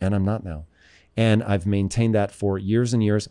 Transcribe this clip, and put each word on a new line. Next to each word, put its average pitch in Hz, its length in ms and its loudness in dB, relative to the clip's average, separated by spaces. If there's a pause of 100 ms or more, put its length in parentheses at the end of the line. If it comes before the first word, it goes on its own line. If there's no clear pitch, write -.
and 95 140 0
I'm 98 100 0
not 107 180 -2
now. 80 220 -10 (520)
And 113 280 4
I've 95 220 -2
maintained 104 480 0
that 101 180 0
for 98 260 -2
years 113 340 0
and 113 120 2
years. 104 260 0